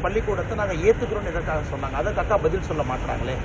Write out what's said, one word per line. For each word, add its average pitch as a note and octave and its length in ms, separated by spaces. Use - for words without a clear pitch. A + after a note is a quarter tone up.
பள்ளிக்கூடத்தை G3 540
நாங்க G3+ 160
ஏத்துக்கிறோம்னு G#3 560
எதற்காக D#3+ 300
சொன்னாங்க? C#3 360
அதற்கு E3+ 260
அக்கா G#3 160
பதில் E3 260
சொல்ல D3+ 200
மாட்டாங்களே. B2 520